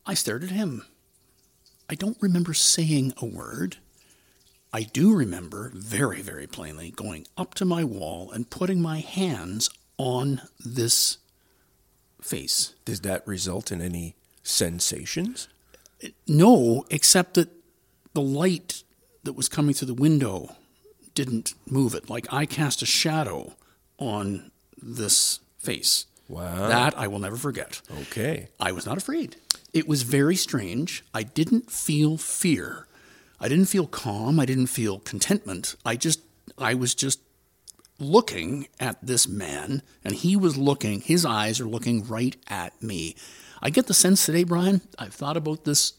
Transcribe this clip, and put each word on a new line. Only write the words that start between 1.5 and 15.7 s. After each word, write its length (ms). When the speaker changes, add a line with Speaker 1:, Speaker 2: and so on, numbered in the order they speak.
Speaker 1:
I 60
don't 260
remember 320
saying 640
a 80
word. 520
I 120
do 300
remember 600
very, 480
very 260
plainly 440
going 360
up 180
to 100
my 180
wall 480
and 180
putting 320
my 180
hands 720
on 440
this 540
face. 520
Speaker 2:
Does 160
that 260
result 440
in 100
any 340
sensations? 1080